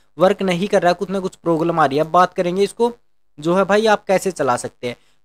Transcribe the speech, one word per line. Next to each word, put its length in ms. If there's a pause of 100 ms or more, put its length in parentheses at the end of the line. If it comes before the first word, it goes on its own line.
(180)
वर्क 240
नहीं 260
कर 140
रहा, 100
कुछ 180
ना 100
कुछ 160
प्रॉब्लम 440
आ 60
रही 120
है। 60
अब 60
बात 240
करेंगे 280
इसको 300 (460)
जो 160
है 100
भाई 220
आप 180
कैसे 280
चला 260
सकते 300
हैं। 80 (280)